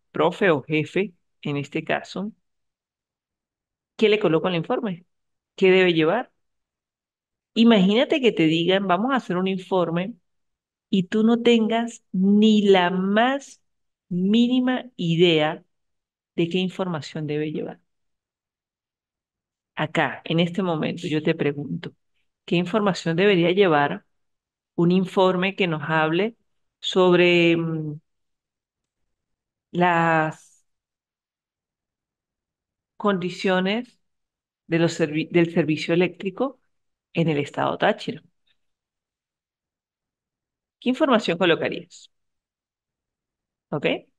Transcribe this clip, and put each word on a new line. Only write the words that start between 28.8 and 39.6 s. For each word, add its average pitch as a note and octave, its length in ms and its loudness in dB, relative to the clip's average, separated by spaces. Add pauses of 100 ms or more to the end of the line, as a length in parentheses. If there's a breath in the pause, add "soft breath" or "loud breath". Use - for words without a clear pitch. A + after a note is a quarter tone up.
las E3 920 0 (2250)
condiciones F#3+ 1000 -2 (720)
de E3 120 0
los E3 200 2
servi-, D#3 320 -2
del E3+ 220 2
servicio D#3 400 -2
eléctrico F#3 640 -4 (540)
en E3 160 0
el D3 80 0
estado C#3 400 -4
Táchira? - 440 -2 (2500)